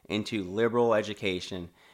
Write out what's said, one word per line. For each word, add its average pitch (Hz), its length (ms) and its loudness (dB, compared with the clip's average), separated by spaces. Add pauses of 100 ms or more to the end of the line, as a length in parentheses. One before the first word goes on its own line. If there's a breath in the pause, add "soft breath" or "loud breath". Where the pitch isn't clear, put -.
into 104 360 -2
liberal 113 500 2
education 98 720 -2 (260 soft breath)